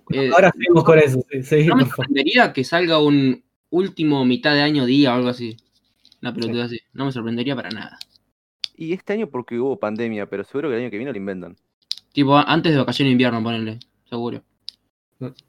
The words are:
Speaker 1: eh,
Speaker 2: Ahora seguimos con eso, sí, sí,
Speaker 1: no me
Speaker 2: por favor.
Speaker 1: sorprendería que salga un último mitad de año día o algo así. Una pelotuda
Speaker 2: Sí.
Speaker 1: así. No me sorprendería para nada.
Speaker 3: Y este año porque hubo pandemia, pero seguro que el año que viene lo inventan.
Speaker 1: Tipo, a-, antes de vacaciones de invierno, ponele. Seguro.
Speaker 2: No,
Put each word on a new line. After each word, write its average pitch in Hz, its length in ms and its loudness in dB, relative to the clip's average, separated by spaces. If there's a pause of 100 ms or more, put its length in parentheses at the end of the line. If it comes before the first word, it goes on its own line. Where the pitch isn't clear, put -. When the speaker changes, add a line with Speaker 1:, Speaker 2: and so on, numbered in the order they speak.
(120)
Speaker 1:
eh, 135 220 -2
Speaker 2:
Ahora 180 180 6
seguimos 165 320 2
con 160 160 6
eso, 131 200 2 (100)
sí, 131 140 -8
sí, 151 240 2
Speaker 1:
no 175 80 4
me 262 80 4
Speaker 2:
por 254 80 -6
favor. 131 140 -8
Speaker 1:
sorprendería 170 480 4
que 131 100 -2
salga 165 360 0
un 143 440 2 (260)
último 156 560 0
mitad 127 280 2
de 143 80 4
año 147 240 0
día 135 260 4
o 120 40 2
algo 123 140 0
así. 120 280 -8 (640)
Una 120 120 -8
pelotuda 120 360 -4
Speaker 2:
Sí. 120 60 -10
Speaker 1:
así. 113 180 -14
No 135 120 -6
me 139 60 -4
sorprendería 120 440 -6
para 98 140 -10
nada. - 300 -14 (760)
Speaker 3:
Y 165 180 -6
este 190 200 -8
año 214 160 -6
porque 120 300 -8
hubo 127 200 -4
pandemia, 107 500 -6
pero 98 160 -8
seguro 147 240 -6
que 120 60 -4
el 117 80 -4
año 120 80 -10
que 101 60 -8
viene 135 140 -8
lo 110 60 -10
inventan. 92 380 -10 (580)
Speaker 1:
Tipo, 143 240 4
a-, 143 60 4
antes 160 280 0
de 147 60 2
vacaciones 131 320 0
de - 40 4
invierno, 120 300 2
ponele. 113 360 -6 (300)
Seguro. 117 320 -8 (800)
Speaker 2:
No, 127 140 -12 (160)